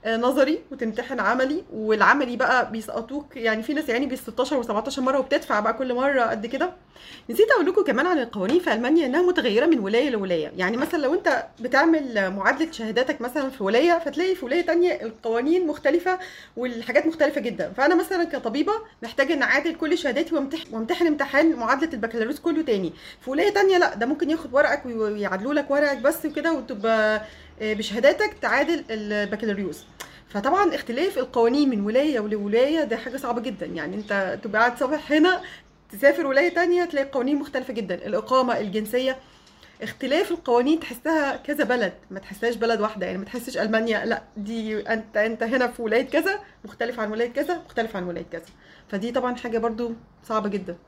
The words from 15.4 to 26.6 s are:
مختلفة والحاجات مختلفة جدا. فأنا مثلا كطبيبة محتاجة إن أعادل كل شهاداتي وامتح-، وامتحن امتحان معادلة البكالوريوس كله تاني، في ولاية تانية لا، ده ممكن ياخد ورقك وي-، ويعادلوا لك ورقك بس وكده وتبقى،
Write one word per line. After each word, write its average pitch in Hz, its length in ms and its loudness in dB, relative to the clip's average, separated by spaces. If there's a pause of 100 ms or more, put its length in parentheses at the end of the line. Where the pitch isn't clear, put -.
مختلفة 339 520 0 (380)
والحاجات 247 480 0
مختلفة 302 360 2
جدا. 190 360 -4
فأنا 330 180 6
مثلا 359 280 0
كطبيبة 285 500 -2 (300)
محتاجة 269 300 0
إن 285 80 0
أعادل 269 340 0
كل 320 220 0
شهاداتي 294 380 -2
وامتح-، 277 380 -4
وامتحن 277 340 0
امتحان 294 480 2
معادلة 262 380 0
البكالوريوس 226 460 -4
كله 320 220 -2
تاني، 196 320 -2 (280)
في - 80 -12
ولاية 349 240 2
تانية 392 240 4
لا، 349 180 4
ده 220 100 -2
ممكن 294 240 -2
ياخد 294 240 -4
ورقك 285 320 2
وي-، 247 80 -8
ويعادلوا 208 600 -2
لك 285 180 0
ورقك 285 260 2
بس 311 280 0
وكده 320 280 -2
وتبقى، 220 680 0 (400)